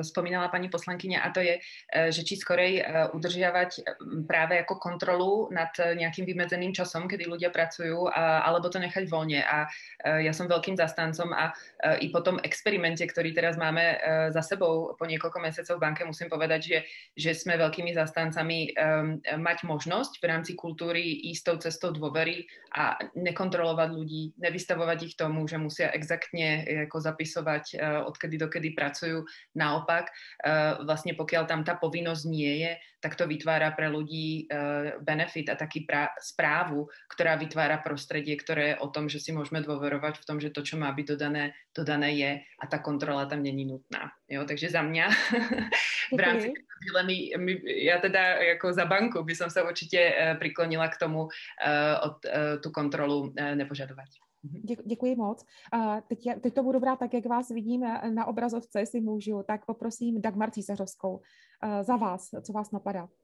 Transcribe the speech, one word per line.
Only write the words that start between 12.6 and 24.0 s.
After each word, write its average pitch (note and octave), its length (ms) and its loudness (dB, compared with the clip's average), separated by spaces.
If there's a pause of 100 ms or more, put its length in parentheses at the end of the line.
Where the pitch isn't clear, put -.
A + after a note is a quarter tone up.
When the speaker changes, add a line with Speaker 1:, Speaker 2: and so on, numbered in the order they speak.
Speaker 1:
ktorý E3 320 0
teraz E3 240 2
máme, E3 240 2
eh, D#3+ 480 4
za D#3+ 80 2
sebou E3 560 2
po E3 80 -6
niekoľko E3 320 -2
mesiacov E3 400 -4
v D#3+ 80 0
banke, D#3 240 0
musím E3 240 -8
povedať, D#3+ 320 2
že, D#3+ 140 2 (340)
že D3+ 240 0
sme E3+ 240 2
veľkými E3+ 320 2
zastancami, D#3+ 800 0
ehm, D#3 480 2 (160)
mať E3+ 320 0
možnosť E3+ 480 -2
v - 160 -2
rámci E3 240 -2
kultúry E3+ 720 -4
ísť E3 160 -8
tou E3+ 160 2
cestou E3 320 -4
dôvery D#3+ 560 -2 (240)
a - 240 2 (180)
nekontrolovať E3+ 800 0
ľudí, D#3 480 -6